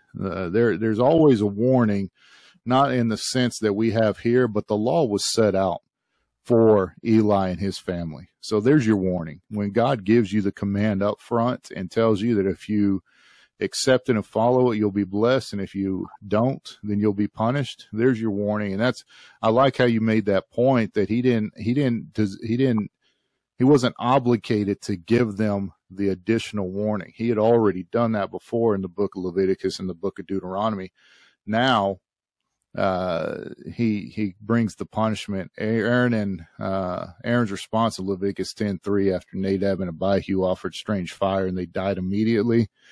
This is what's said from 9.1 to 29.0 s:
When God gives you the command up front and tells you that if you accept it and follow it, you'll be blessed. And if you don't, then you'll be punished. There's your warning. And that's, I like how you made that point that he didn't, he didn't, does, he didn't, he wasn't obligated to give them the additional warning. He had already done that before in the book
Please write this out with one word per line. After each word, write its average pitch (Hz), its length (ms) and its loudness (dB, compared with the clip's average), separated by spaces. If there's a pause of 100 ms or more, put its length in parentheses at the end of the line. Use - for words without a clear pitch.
When 104 220 -4
God 113 340 0
gives 107 280 4
you 104 100 0
the 98 100 -2
command 101 500 0
up 104 180 -2
front 120 540 -2
and 92 140 -10
tells 113 320 2
you 117 140 0
that 98 120 2
if - 220 -6
you 101 340 0 (580)
accept 123 480 0
it 120 80 2
and 104 100 -2
follow 123 460 2
it, 107 40 -2
you'll 104 140 0
be 101 140 -2
blessed. 113 480 0
And 101 100 -6
if 92 100 -10
you 95 360 -4 (180)
don't, 110 560 -2
then 104 160 -2
you'll 104 140 2
be 101 160 -2
punished. 123 640 -4
There's 113 280 2
your 110 120 -2
warning. 104 400 -2
And 98 80 -4
that's, 123 240 -2 (360)
I 113 100 2
like 131 260 2
how 127 80 2
you 117 160 2
made 110 260 2
that 98 240 0
point 120 440 0
that 98 140 0
he 117 140 0
didn't, 117 340 0
he 110 160 -2
didn't, 127 400 -2
does, 104 300 -2
he 113 140 -2
didn't, 120 340 0 (680)
he 120 40 0
wasn't 127 380 4
obligated 117 840 0
to 101 140 -4
give 110 400 0
them 101 360 -2 (160)
the 98 200 -2
additional 98 640 -2
warning. 104 440 -4
He 113 140 -4
had 110 100 0
already 107 460 4
done 117 280 0
that 101 200 -4
before 113 420 -2
in 95 80 -4
the 92 60 -6
book 95 260 -4